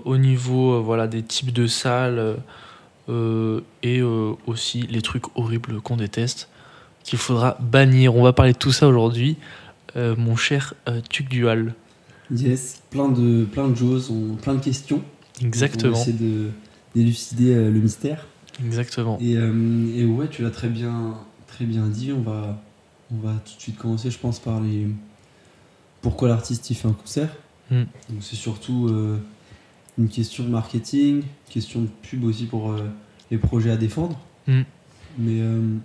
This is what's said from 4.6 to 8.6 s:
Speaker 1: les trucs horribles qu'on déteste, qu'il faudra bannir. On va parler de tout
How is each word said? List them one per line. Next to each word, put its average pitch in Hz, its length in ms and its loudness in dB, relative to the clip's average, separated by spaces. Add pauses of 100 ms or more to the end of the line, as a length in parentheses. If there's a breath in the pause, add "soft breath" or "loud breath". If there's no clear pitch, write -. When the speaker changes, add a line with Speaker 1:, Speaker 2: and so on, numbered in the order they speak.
Speaker 1:
les 113 120 -2
trucs - 380 -8
horribles 117 420 -4
qu'on 120 160 -4
déteste, 113 520 -4 (560 loud breath)
qu'il 123 140 -4
faudra 123 420 0
bannir. 131 540 6
On 120 80 6
va 123 120 8
parler 131 180 6
de 123 60 2
tout 135 140 2